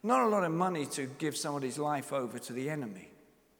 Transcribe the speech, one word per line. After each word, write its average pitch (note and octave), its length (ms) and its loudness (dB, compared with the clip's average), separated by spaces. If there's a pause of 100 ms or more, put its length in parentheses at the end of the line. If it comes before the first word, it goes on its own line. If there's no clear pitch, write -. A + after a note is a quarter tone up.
not B3 200 4
a A3+ 60 6
lot G#3 140 6
of E3+ 80 2
money E3+ 360 2
to C3+ 200 -4
give C3+ 300 -2
somebody's C#3 420 -2
life D3 340 -2
over B2 280 -2
to - 120 -10
the C3 160 -4
enemy. A#2 400 -6 (500)